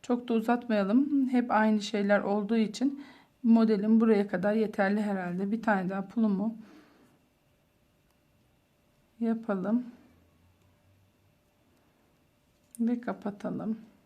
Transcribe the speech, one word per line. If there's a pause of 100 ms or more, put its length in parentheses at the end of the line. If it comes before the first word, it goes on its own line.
Çok
da
uzatmayalım.
Hep
aynı
şeyler
olduğu
için (380)
modelim
buraya
kadar
yeterli
herhalde.
Bir
tane
daha
pulumu (2750)
yapalım. (3000)
Ve
kapatalım. (280)